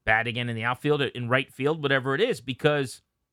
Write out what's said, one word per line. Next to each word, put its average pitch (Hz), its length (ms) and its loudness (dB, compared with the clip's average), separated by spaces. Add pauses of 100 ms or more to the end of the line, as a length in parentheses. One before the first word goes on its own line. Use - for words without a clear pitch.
bad 110 220 2
again 120 220 -4
in 113 80 -4
the 113 80 -4
outfield, 143 360 0
in 120 280 -4
right 131 240 0
field, 151 280 -2
whatever 135 320 2
it 143 60 0
is, 196 220 0
because 143 600 0 (320)